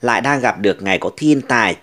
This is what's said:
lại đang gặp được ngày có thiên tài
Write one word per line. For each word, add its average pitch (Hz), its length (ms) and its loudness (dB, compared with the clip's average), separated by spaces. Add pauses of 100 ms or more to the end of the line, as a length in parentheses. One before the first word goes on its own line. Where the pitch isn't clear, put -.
lại 120 200 0
đang 139 200 0
gặp 113 180 -2
được 98 220 0
ngày 98 160 0
có 90 200 -4
thiên 147 240 2
tài 113 420 0